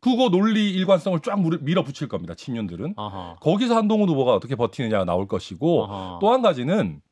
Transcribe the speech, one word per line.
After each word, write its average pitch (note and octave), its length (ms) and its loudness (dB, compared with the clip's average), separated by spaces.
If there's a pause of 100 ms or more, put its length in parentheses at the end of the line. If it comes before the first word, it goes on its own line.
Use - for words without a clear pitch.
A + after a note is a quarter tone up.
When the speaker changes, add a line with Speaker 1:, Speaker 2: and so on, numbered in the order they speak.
Speaker 1:
그거 B3 280 4
논리 G#3 440 2
일관성을 F#3 480 2
쫙 G3+ 200 -2
물어-, E3 220 2
밀어붙일 C#3+ 460 -2
겁니다, F2 260 -8
친윤들은. G#2 600 -8
Speaker 2:
아하. F#2+ 440 -10
Speaker 1:
거기서 G#3 340 2
한동훈 G#3+ 360 2
후보가 C3 240 4
어떻게 B2 200 -2
버티느냐가 A2 520 0
나올 F2+ 200 0
것이고, G#2+ 600 -2
Speaker 2:
아하. F#2+ 340 -10
Speaker 1:
또 G3+ 100 2
한 B3+ 120 2
가지는 C3 580 0 (120)